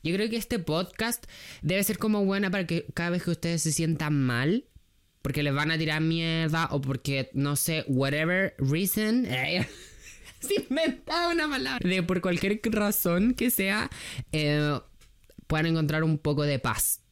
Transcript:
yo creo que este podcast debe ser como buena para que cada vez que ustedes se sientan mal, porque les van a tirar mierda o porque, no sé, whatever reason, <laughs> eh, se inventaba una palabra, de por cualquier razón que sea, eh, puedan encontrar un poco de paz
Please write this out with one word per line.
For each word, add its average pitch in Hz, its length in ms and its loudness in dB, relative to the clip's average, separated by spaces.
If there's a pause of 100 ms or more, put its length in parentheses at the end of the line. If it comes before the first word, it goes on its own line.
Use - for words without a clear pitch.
yo 165 100 0
creo 214 160 0
que 233 80 -2
este 226 220 -2
podcast 180 640 -2 (360)
debe 185 220 2
ser 202 140 -2
como 214 280 2
buena 196 260 0
para 190 160 -2
que 170 260 -2
cada 175 160 -2
vez 175 140 0
que 175 80 -2
ustedes 165 320 -2
se 160 80 0
sientan 156 500 0
mal, 131 440 2 (560)
porque 131 200 -2
les 143 140 0
van 151 160 0
a 160 60 0
tirar 156 240 0
mierda 165 720 0
o 143 100 -2
porque, 135 520 -2
no 143 220 0
sé, 156 320 0
whatever 156 720 2
reason, 202 680 2
<laughs> - 40 -6
eh, 147 380 -2 (720)
se - 300 -2
inventaba 339 640 -2
una 311 160 0
palabra, 180 400 -2
de 185 140 2
por 180 180 0
cualquier 190 440 0
razón 208 680 2
que 247 160 2
sea, 202 400 0 (420)
eh, 147 480 2 (680)
puedan 156 180 2
encontrar 156 380 2
un 156 160 2
poco 147 240 2
de 143 160 2
paz - 420 -2 (100)